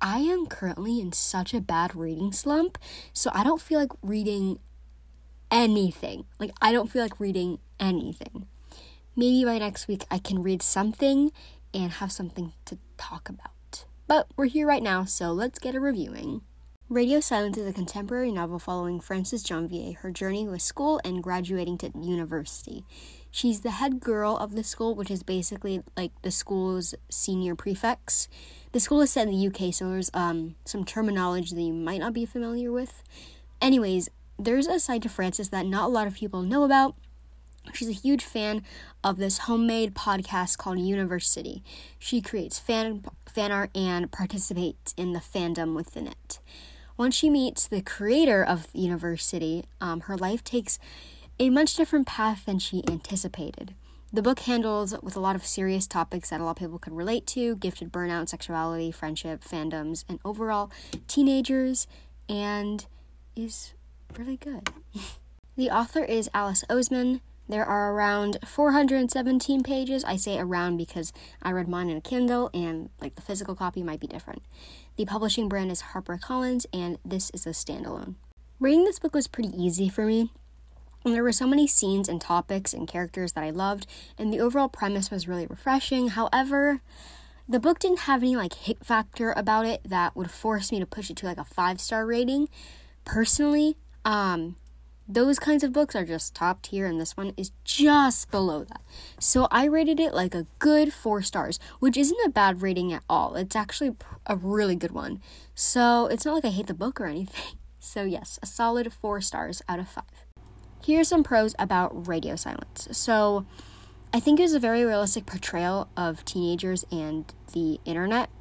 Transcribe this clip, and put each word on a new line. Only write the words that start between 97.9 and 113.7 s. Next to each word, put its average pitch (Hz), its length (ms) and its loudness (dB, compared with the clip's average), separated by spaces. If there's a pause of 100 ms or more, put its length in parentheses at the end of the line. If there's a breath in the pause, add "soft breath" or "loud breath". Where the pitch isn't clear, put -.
below 175 360 0
that. - 160 -16 (400 loud breath)
So - 280 6
I 247 140 6
rated 302 380 4
it, 311 120 2
like, 180 220 0
a 170 120 -4 (120)
good 302 320 6
four 208 300 0
stars, - 400 -4 (180 loud breath)
which 254 160 4
isn't 320 300 4
a 330 40 4
bad 196 320 4
rating 180 300 0
at 160 180 -6
all. 165 280 2
It's 190 180 -4
actually 220 360 -2
pr-, - 240 -14 (100)
a 208 100 -2
really 196 400 0
good 165 160 -4
one. 143 300 -8 (340 loud breath)
So 240 520 4
it's - 180 -2
not 302 80 0
like 320 100 0
I 233 60 0
hate 196 180 -4
the 185 60 -4
book 196 260 -4
or 214 60 -4
anything. 170 560 -8
<laughs> - 60 -20 (120)
So - 240 -6
yes, - 400 -4
a - 20 -12
solid 233 460 0
four 208 300 -4
stars - 480 -4
out 175 100 -2
of 185 80 -8
five. - 380 -16 (580)
Here's 311 240 6
some 339 160 6
pros 220 340 4
about 180 480 0
Radio 165 300 -2
Silence. - 560 -8
So 208 540 4 (680 loud breath)